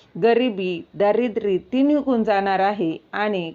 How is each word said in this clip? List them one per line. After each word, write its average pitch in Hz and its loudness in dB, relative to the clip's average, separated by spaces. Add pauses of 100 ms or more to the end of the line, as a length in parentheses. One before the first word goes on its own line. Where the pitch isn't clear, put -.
(140)
गरिबी, 196 0 (140)
दारिद्र्य 208 0
ती 254 0
निघून 277 2
जाणार 196 0
आहे 196 -2 (180)
आणि 196 -4